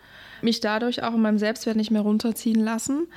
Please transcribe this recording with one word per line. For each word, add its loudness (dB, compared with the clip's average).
mich 0
dadurch -2
auch -2
in 2
meinem 4
Selbstwert -2
nicht 0
mehr 2
runterziehen 0
lassen. -2